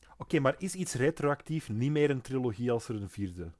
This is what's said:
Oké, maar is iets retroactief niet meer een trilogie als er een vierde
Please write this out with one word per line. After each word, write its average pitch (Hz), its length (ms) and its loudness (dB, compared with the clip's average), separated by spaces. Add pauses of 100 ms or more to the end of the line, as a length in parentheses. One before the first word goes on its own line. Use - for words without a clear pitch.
(200)
Oké, - 200 0
maar 131 180 4
is 190 160 -6
iets 185 200 -4
retroactief 143 760 0
niet 120 220 0
meer 147 180 4
een 131 120 0
trilogie 123 500 0
als 117 160 0
er 113 80 -4
een 98 140 -6
vierde 87 500 -6